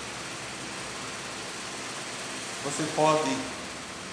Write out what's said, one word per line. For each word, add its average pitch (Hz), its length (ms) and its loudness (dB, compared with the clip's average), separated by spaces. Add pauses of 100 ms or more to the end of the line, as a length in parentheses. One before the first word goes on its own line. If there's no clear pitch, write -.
(2750)
Você 143 200 2 (120)
pode, 151 420 8 (760)